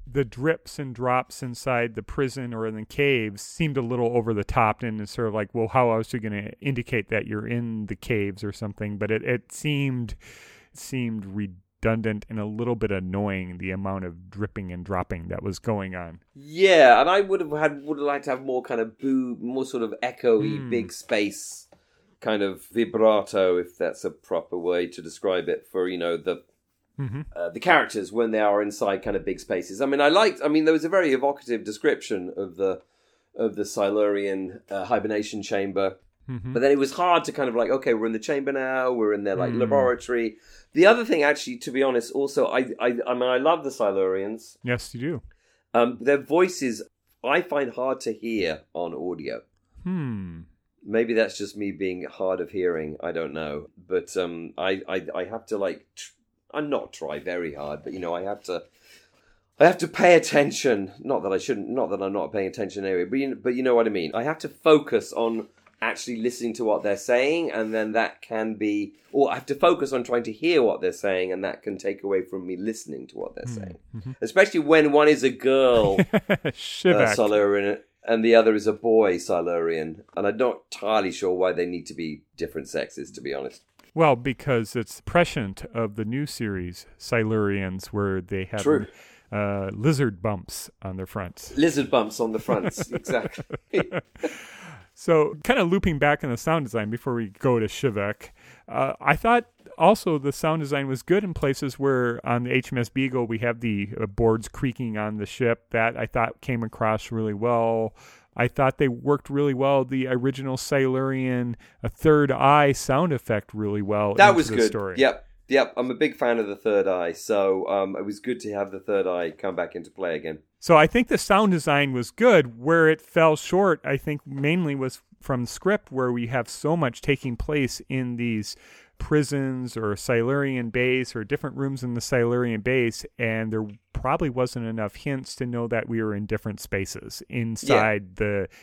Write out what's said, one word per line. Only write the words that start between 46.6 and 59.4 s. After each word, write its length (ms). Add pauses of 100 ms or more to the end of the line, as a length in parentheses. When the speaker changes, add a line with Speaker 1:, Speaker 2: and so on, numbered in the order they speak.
Speaker 2:
I 160
find 320
hard 280
to 120
hear 480 (120)
on 200
audio. 480 (420)
Speaker 1:
Hmm. 600 (420)
Speaker 2:
Maybe 280
that's 240
just 200
me 140
being 340
hard 340
of 120
hearing. 500
I 100
don't 220
know. 360 (180)
But, 280
um, 420
I, 300
I, 180 (100)
I 100
have 220
to, 100
like, 280 (100)
tr-, 160 (420)
I'm 160
not 240
try 260
very 360
hard, 280
but, 100
you 60
know, 160
I 60
have 220
to, 200 (960)